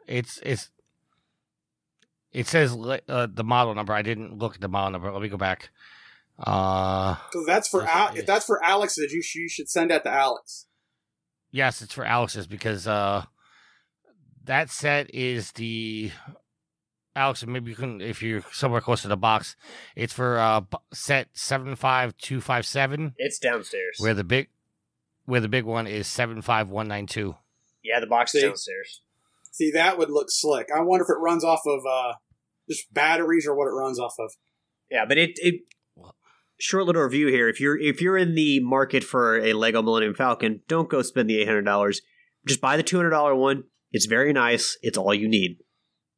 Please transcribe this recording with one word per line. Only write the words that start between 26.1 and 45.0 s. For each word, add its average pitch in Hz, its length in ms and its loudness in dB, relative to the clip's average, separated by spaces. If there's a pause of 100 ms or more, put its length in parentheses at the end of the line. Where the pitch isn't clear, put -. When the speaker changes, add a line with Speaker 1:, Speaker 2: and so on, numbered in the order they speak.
Speaker 1:
five 110 280 0
one 107 180 -4
nine 101 180 -6
two. 98 300 -6 (480)
Speaker 3:
Yeah, 113 160 0
the 113 80 -4
box 120 260 2
is 143 80 4
Speaker 2:
See? 131 60 6
Speaker 3:
downstairs. - 540 -8 (500)
Speaker 2:
See, 156 200 -2
that 175 280 2
would 151 100 0
look 147 200 0
slick. 139 460 0
I 160 60 2
wonder 180 220 4
if - 60 -2
it 151 120 2
runs 165 220 0
off 160 240 2
of, 139 180 0
uh, 127 280 -2 (560)
just - 240 -8
batteries 160 520 2
or 147 100 0
what 139 120 0
it 127 80 -4
runs 131 240 -4
off 120 180 -6
of. 113 140 -6 (580)
Speaker 3:
Yeah, 113 160 0
but 139 120 2
it, 170 180 4
it, 175 260 0 (1000)
short 190 260 -2
little 170 160 4
review 139 260 2
here. 123 220 4
If 110 100 -2
you're, 143 180 2
if 147 240 0
you're 185 160 4
in 175 180 2
the 147 260 4
market 131 420 2
for 117 360 2
a 110 140 4
Lego 113 280 2
Millennium 110 320 2
Falcon, 117 560 0
don't 165 200 0
go 135 120 2
spend 120 280 0
the 107 120 4
eight 104 60 2
hundred 104 180 2
dollars. 101 360 2 (460)
Just 135 140 0
buy 143 160 2
the 160 60 2
two 180 120 -2
hundred 170 140 4
dollar 147 260 4
one. 135 300 2 (260)
It's 123 140 0
very 127 260 4
nice. 120 500 2
It's 113 160 -2
all 98 160 2